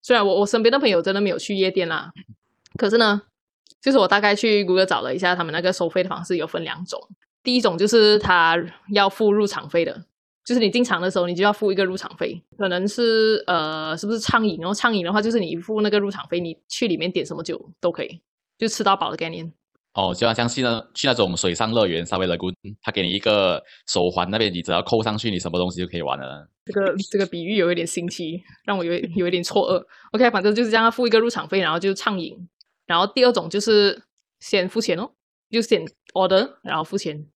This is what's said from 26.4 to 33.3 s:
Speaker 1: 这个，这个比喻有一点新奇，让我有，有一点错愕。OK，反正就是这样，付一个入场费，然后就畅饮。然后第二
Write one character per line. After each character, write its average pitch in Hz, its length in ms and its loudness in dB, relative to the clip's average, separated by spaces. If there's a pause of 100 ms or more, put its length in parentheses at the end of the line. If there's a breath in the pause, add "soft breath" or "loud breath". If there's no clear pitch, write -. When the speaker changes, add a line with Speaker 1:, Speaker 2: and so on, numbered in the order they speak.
Speaker 1:
这 - 80 -12
个， 196 200 0 (160)
这 208 80 -4
个 196 80 0
比 170 180 -10
喻 202 120 -6
有 175 160 2
一 180 40 0
点 170 120 -4
新 175 200 -6
奇， 175 360 -10 (200 soft breath)
让 202 140 -4
我 180 60 -4
有， 170 100 -2 (220)
有 175 120 0
一 180 40 -2
点 175 100 -2
错 - 260 0
愕。 - 160 0 (280 loud breath)
OK， 233 180 4
反 202 140 0
正 214 100 4
就 233 100 0
是 220 60 0
这 226 80 2
样， 226 140 4
付 247 160 0
一 - 20 0
个 220 100 6
入 233 80 2
场 175 200 -4
费， 196 140 0
然 156 100 0
后 170 80 -2
就 196 160 0
畅 196 240 -4
饮。 175 280 -12 (380)
然 170 140 0
后 196 80 2
第 247 180 2
二 247 60 6